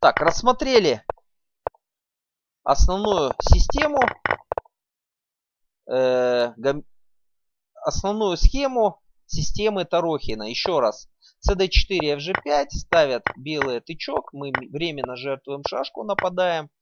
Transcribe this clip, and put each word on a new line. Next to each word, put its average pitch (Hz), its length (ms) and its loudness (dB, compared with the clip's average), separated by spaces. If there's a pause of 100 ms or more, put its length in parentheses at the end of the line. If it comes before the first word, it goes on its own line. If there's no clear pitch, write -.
Так, 147 200 4
рассмотрели 208 840 2 (1600)
основную 180 760 4
систему, 294 580 4 (1900)
э, 123 680 2
гам-, 139 280 -2 (880)
основную 202 640 -2
схему 254 680 0 (240)
системы 190 580 -2
Тарохина. 160 600 -2
Еще 127 360 -2
раз. 110 280 -4 (320)
Ц 208 160 0
Д 190 120 0
четыре, 156 460 2
Ф 143 60 -8
Ж 165 120 -8 (120)
пять. 143 280 0
Ставят 147 520 0 (120)
белые 139 440 -4
тычок. - 520 -8
Мы 139 180 -10
м-, 127 200 -6
временно 139 460 -6
жертвуем 139 500 -8
шашку, - 380 -6
нападаем. 180 680 -2 (120)